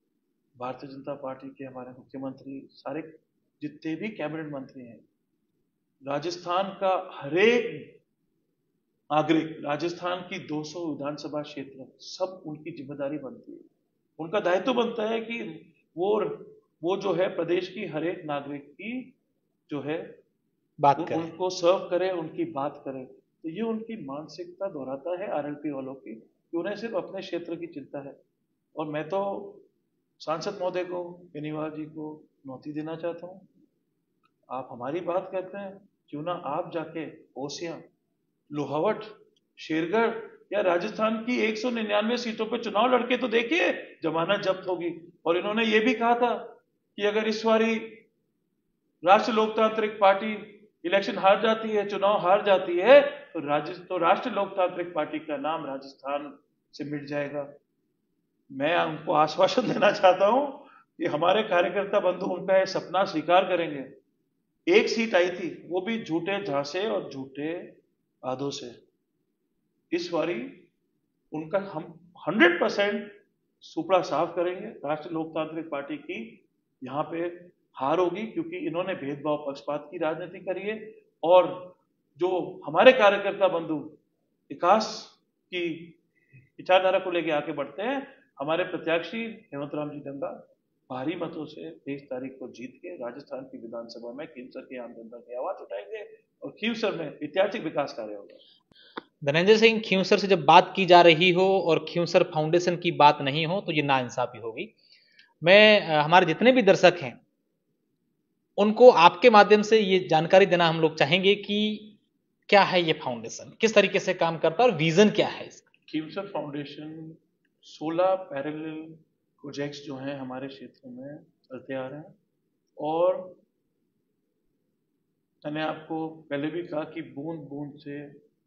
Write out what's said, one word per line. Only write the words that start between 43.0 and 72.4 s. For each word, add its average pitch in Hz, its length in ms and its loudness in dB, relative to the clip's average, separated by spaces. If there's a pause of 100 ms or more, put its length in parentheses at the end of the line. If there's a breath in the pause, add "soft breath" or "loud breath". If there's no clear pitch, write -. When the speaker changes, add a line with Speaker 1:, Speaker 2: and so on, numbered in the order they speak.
Speaker 1:
तो 247 120 -4
देखिए, 262 760 -2
जमानत 165 380 0
जब्त 185 280 -2
होगी। 170 440 -6 (140)
और 170 100 4
इन्होंने 208 280 0
ये 220 160 4
भी 233 140 2
कहा 233 200 2
था 240 220 0 (600)
कि 202 60 -6
अगर 214 260 0
इस 214 180 -4
बारी 220 280 4 (1300)
राष्ट्रीय 214 320 6
लोकतांत्रिक 214 640 0
पार्टी 202 340 4 (500)
इलेक्शन 196 340 0
हार 196 240 4
जाती 226 280 0
है, 202 180 -2
चुनाव 196 300 0
हार 196 280 2
जाती 190 300 2
है, 247 260 10
तो - 440 -8
राज-, 156 420 -4
तो 185 100 -4
राष्ट्रीय 202 360 2
लोकतांत्रिक 185 600 -2
पार्टी 151 240 -4
का 151 180 -8
नाम 151 300 -4
राजस्थान 135 720 -10 (340)
से 147 120 -12
मिट 143 200 -10
जाएगा। 143 480 -8 (1000)
मैं 143 240 0
उनको 165 360 -2
आश्वासन 175 600 2
देना 220 200 4
चाहता 185 340 6
हूं 262 200 4 (520 soft breath)
कि 170 80 -4
हमारे 170 360 2
कार्यकर्ता 190 580 0
बंधु 175 260 -2
उनका 185 320 0
ये 190 80 2
सपना 180 380 -2
स्वीकार 175 440 2
करेंगे। 156 440 -4 (840)
एक 226 100 4
सीट 226 260 -2
आई 180 160 4
थी, 175 380 -10
वो 175 120 -2
भी 220 240 -4
झूठे 170 400 -4
झांसे 143 420 -2
और 214 260 -4
झूठे 143 500 -8 (640)
वादों 135 260 2
से। 123 340 -12 (1080)
इस 170 200 -2
बारी 156 560 -4 (640)
उनका 160 260 -4
हम - 540 -10 (160)
हंड्रेड 233 320 4